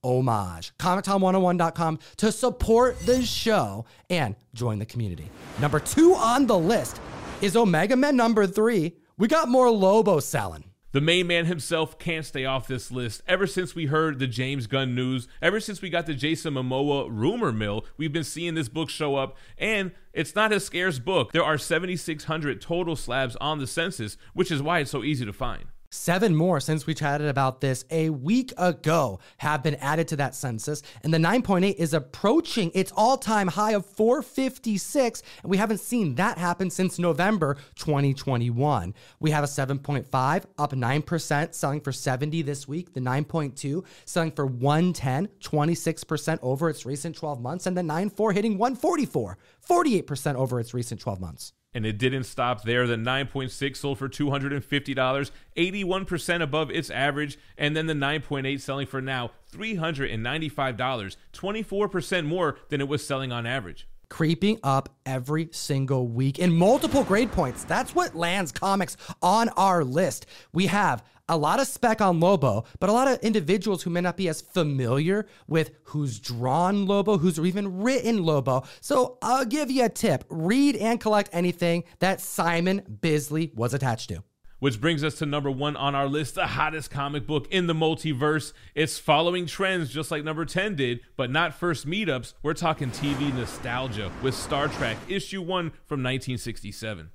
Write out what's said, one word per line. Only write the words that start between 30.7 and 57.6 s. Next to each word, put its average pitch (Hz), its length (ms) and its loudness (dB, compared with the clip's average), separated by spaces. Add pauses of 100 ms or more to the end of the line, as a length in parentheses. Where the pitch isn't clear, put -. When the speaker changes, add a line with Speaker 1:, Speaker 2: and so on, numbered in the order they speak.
Speaker 1:
and 160 120 2
the 165 40 4
nine 180 220 4
point 190 240 4
eight 202 140 2
is 160 160 0
approaching 202 800 2
its 190 200 0
all-time 214 540 4
high 208 240 2
of 202 140 0
four 233 340 2
fifty-six, 254 1000 -2 (200)
and - 80 -6
we 190 60 4
haven't 208 240 0
seen 196 360 0
that 196 200 2
happen 175 320 0
since 185 300 -2
November 170 580 2 (180)
twenty 139 380 2
twenty-one. 120 800 0 (260)
We 156 120 0
have 147 140 2
a 143 40 -2
seven 139 300 -2
point 139 280 -4
five, 135 400 0 (120)
up 147 160 -2
nine 131 260 0
percent, 147 540 -2
selling 147 260 -2
for 143 100 -6
seventy 147 520 -2
this 139 260 -6
week. 165 240 -8
The 131 80 -6
nine 127 240 0
point 147 320 -4
two 143 260 -4 (220)
selling 160 280 -2
for 143 120 -2
one 143 480 2
ten, 135 380 -2 (100)
twenty-six 160 640 0
percent 160 380 -2
over 135 260 0
its 156 160 -4
recent 143 320 -8
twelve 147 240 -6
months, 135 240 -6
and 185 100 -2
the 180 80 0
nine 170 280 -2
four 208 240 0
hitting 208 240 0
one 240 180 2
forty-four, 214 600 0 (240)
forty-eight 311 440 4
percent 143 300 -4
over 127 240 -2
its 120 140 -8
recent 120 260 -6
twelve 98 180 -6
months. 82 360 -12 (200)
Speaker 2:
And 113 100 -4
it 107 140 -2
didn't 127 260 2
stop 120 400 -2
there. 123 220 2
The 117 100 0
nine 127 300 -2
point 131 240 -6
six 139 280 -6
sold 139 200 -4
for 135 100 -6
two 143 220 -2
hundred 139 240 -2
and 135 100 -4
fifty 139 300 -2
dollars, 135 360 0 (240)
eighty-one 185 520 -2
percent 170 360 -2
above 151 280 -2
its 151 180 -4
average. 143 500 -2 (200)
And 147 180 0